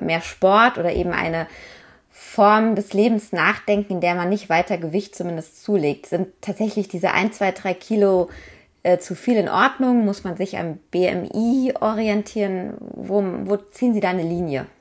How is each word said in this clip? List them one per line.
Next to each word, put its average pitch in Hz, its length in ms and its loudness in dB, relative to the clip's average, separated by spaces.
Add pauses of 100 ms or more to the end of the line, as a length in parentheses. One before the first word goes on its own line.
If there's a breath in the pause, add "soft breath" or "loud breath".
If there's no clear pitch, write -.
mehr 165 200 -2
Sport 202 580 4
oder 170 140 0
eben 180 180 -2
eine 165 340 -2 (640 loud breath)
Form 220 640 4
des - 180 -4
Lebens 214 380 2
nachdenken, 202 640 0
in 175 80 -4
der 175 140 2
man 175 140 -2
nicht 202 200 -2
weiter 175 280 0
Gewicht 170 380 -4
zumindest 170 480 -8
zulegt? 147 440 0
Sind 185 220 -4 (120)
tatsächlich 208 460 -4
diese 175 240 -2
ein, 214 200 0
zwei, 190 200 -2
drei 190 240 -4
Kilo, 190 540 2 (520 loud breath)
äh, 180 160 4
zu - 160 -10
viel 240 220 0
in 196 140 2
Ordnung? 247 560 2
Muss 202 180 -2
man 170 140 -6
sich 165 200 -4
am 165 220 -6 (100)
B 180 160 2
M 180 200 -2
I 254 540 0
orientieren? 208 1000 -2
Wo, 196 440 -2 (200)
wo 202 140 0
ziehen 240 360 -2
Sie 208 60 0
da 196 100 2
eine 180 140 -2
Linie? 165 420 -4 (160)